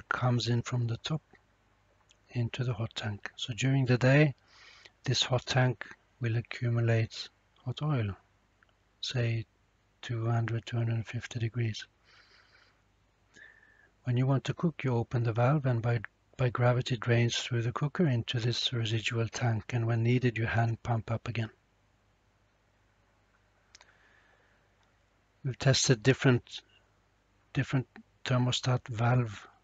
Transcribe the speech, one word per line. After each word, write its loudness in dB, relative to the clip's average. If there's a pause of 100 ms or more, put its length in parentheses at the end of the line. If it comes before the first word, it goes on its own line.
comes 0
in 2
from -2
the -4
top -4 (1080)
into -4
the -2
hot -6
tank. -8
So -10
during 2
the 4
day, 6 (720)
this 0
hot 0
tank 2 (340)
will -2
accumulate 0 (360)
hot -6
oil, -2 (840)
say -2 (560)
two -4
hundred, 0
two -6
hundred -2
fifty -8
degrees. -4 (2250)
When 0
you 2
want 2
to -4
cook, -2
you 0
open -2
the 0
valve 2
and 0
by, 0 (360)
by 0
gravity 2
drains 2
through -2
the -2
cooker 0
into 0
this -2
residual -2
tank, -2
and 0
when 0
needed, 2
you -2
hand 0
pump -4
up -4
again. -4 (4000)
We've -6
tested 2
different, 2 (920)
different -2 (380)
thermostat 0
valve 0 (180)